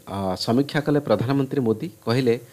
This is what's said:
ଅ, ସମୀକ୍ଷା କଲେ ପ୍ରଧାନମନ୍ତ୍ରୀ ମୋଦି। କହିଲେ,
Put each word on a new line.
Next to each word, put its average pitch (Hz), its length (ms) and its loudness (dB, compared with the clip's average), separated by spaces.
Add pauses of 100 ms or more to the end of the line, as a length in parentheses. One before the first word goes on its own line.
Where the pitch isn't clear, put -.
ଅ, 95 280 -4
ସମୀକ୍ଷା 139 440 0
କଲେ 147 200 2
ପ୍ରଧାନମନ୍ତ୍ରୀ 135 600 0
ମୋଦି। 110 280 0 (160)
କହିଲେ, 123 340 2 (140)